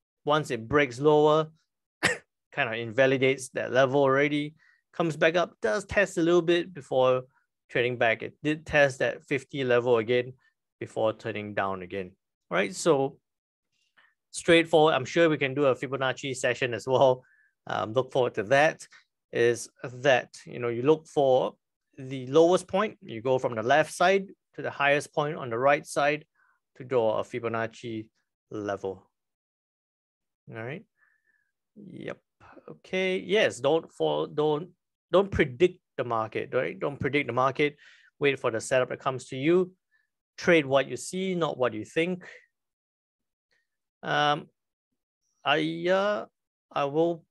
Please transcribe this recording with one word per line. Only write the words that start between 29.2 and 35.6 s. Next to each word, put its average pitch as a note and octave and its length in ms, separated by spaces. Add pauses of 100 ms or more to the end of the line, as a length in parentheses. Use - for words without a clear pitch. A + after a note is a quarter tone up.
All A2+ 140
right. D3+ 200 (920)
Yep. - 440 (500)
Okay. F#3 500
Yes. F3 400
Don't D3+ 320
fall, D3+ 340
don't, D3+ 440 (420)
don't G3 180
predict E3 500 (180)